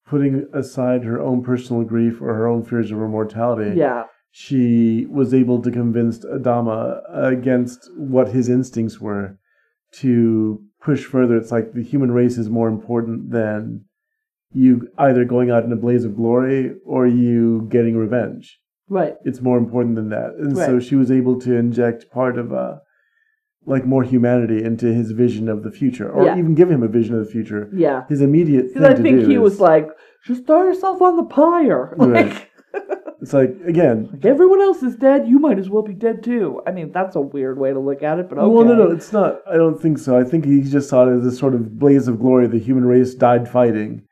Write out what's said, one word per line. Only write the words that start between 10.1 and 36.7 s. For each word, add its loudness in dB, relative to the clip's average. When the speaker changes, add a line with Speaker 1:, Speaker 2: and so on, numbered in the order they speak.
Speaker 1:
push -2
further. 2
It's -4
like -4
the -8
human -2
race 2
is -4
more 0
important -6
than -6
you 2
either 2
going 0
out 2
in -4
a -2
blaze 0
of -8
glory 0
or 0
you 0
getting 0
revenge. -6
Speaker 2:
Right. -4
Speaker 1:
It's -8
more 0
important -2
than -6
that. -8
And -4
so 0
Speaker 2:
Right. 0
Speaker 1:
she -4
was 2
able 0
to -2
inject -2
part -4
of -8
a, -8
like, -2
more 2
humanity 0
into -2
his -2
vision 0
of -6
the -10
future, -4
or 2
Speaker 2:
Yeah. -2
Speaker 1:
even 0
give 4
him 2
a 0
vision 0
of -2
the -14
future. -8
Speaker 2:
Yeah. -2
Speaker 1:
His -2
immediate 2
Speaker 2:
'Cause -10
Speaker 1:
thing 2
Speaker 2:
I 8
Speaker 1:
to 0
Speaker 2:
think 4
Speaker 1:
do 2
Speaker 2:
he 4
Speaker 1:
is 2
Speaker 2:
was 2
like, 4
"Just -8
throw 4
yourself -2
on 4
the 0
pyre." 2
<laughs> -8
Speaker 1:
Right. 4
Speaker 2:
Like, -12
Speaker 1:
It's -8
like, 2
again, 0
Speaker 2:
like, -10
"Everyone 6
else 0
is -4
dead. 2
You 6
might 2
as -8
well -2
be -12
dead -4
too." -4
I -4